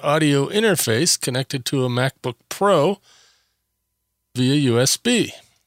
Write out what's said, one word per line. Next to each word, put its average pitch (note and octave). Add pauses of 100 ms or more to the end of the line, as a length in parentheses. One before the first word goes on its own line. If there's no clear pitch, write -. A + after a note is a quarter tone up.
audio D3
interface F3+
connected C3+
to C3
a B2+
MacBook B2 (120)
Pro F#3+ (1400)
via B2+
U B2
S C3
B." A#3 (320)